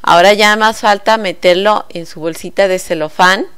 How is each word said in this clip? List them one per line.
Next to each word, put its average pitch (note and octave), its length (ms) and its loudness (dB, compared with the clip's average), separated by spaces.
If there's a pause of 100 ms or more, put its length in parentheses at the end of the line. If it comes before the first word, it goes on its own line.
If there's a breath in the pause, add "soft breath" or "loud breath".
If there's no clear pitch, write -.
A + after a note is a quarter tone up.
Ahora F3 300 4
ya G#3 240 2
más A3 240 0
falta A3 380 0
meterlo F#3+ 720 0
en E3+ 160 -12
su E3 160 -16
bolsita E3+ 480 -4
de F#3 100 -2
celofán. F3+ 680 -2 (100)